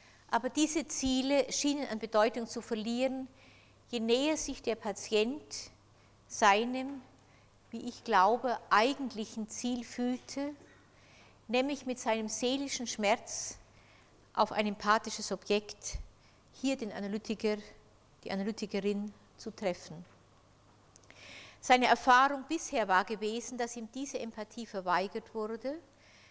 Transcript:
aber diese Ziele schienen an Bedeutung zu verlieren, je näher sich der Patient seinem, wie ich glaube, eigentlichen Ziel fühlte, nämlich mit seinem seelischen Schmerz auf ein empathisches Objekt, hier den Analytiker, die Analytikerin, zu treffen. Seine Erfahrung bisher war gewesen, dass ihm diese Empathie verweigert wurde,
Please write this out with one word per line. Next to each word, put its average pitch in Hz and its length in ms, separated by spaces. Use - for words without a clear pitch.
aber 233 200
diese 302 400
Ziele 262 640
schienen 285 360
an 220 120
Bedeutung 226 480
zu 233 120
verlieren, 247 680
je 240 100
näher 254 360
sich 285 240
der 226 140
Patient 220 960
seinem, 247 720
wie 233 180
ich - 140
glaube, 220 560
eigentlichen 220 800
Ziel 247 360
fühlte, 254 680
nämlich 262 400
mit 247 140
seinem 220 280
seelischen 262 600
Schmerz - 720
auf 214 160
ein 214 160
empathisches 214 640
Objekt, - 680
hier 269 240
den 214 160
Analytiker, 208 640
die - 80
Analytikerin, 202 800
zu - 160
treffen. 180 520
Seine 254 260
Erfahrung 262 600
bisher 262 400
war 190 160
gewesen, 220 540
dass 233 180
ihm 226 160
diese 269 260
Empathie 226 480
verweigert 190 680
wurde, 226 440